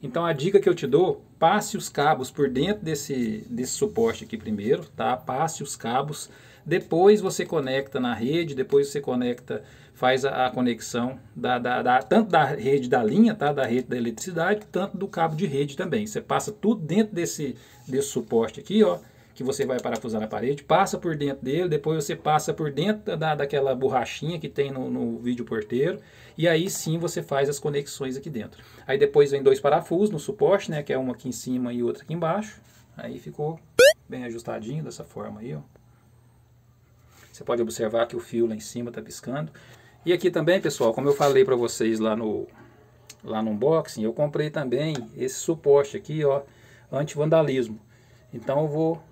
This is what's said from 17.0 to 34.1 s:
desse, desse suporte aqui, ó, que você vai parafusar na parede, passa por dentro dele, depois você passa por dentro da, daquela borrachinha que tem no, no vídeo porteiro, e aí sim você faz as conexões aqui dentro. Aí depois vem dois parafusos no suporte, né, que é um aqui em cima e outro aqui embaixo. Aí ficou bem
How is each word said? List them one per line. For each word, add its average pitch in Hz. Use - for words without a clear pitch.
desse, 156
desse 135
suporte 113
aqui, 208
ó, 87
que -
você -
vai 123
parafusar 113
na 110
parede, 120
passa 190
por 165
dentro 143
dele, 160
depois 156
você 160
passa 151
por 151
dentro 185
da, 156
daquela 139
borrachinha 131
que 151
tem 139
no, 131
no 120
vídeo 120
porteiro, 123
e 160
aí 165
sim 160
você 165
faz 139
as 147
conexões 143
aqui 139
dentro. 110
Aí 135
depois 143
vem 139
dois 135
parafusos 170
no 160
suporte, 180
né, 151
que 143
é 131
um 131
aqui 123
em 123
cima 127
e 120
outro 120
aqui -
embaixo. 175
Aí 120
ficou 156
bem 247